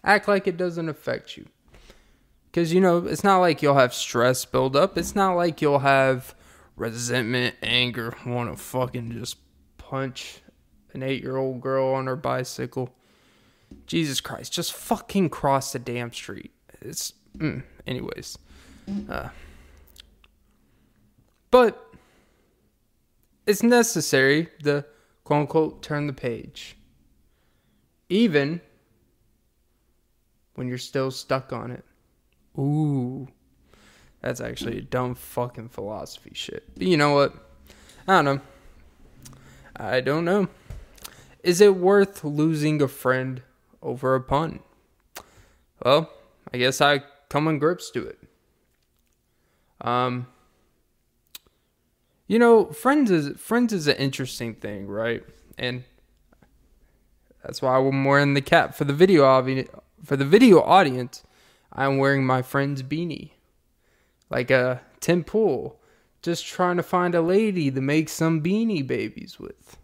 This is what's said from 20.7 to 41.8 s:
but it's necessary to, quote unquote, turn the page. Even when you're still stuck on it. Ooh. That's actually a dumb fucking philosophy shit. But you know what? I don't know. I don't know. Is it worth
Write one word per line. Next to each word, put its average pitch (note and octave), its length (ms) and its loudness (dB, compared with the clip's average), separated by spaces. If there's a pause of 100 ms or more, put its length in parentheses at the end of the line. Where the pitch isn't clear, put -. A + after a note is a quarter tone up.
but - 460 2 (1500)
it's G3+ 160 0
necessary E3 840 4 (140)
to, C#3+ 220 0 (380)
quote D3 180 0
unquote, D#3 400 -2
turn D3 240 -6
the C#3+ 80 -6
page. - 640 -12 (1300)
Even E3+ 540 2 (1900)
when B2+ 160 -8
you're B2+ 80 -6
still C3 340 -4
stuck C3 400 -6
on A#2 180 -10
it. - 140 -16 (760)
Ooh. C#3 720 -2 (920)
That's B2+ 180 -8
actually A#2 380 -8
a - 40 -10
dumb B2+ 320 -6
fucking A#2+ 540 -10
philosophy - 640 -14
shit. - 300 -12 (100)
But F3+ 140 -4
you F3+ 80 4
know D3 180 4
what? C#3 200 2 (760)
I F#3+ 140 6
don't C#3+ 40 2
know. C#3 160 0 (1300)
I A#2 240 -4
don't C#3+ 240 -2
know. F#3 240 0 (960)
Is F3 160 0
it G3+ 160 8
worth G3 480 2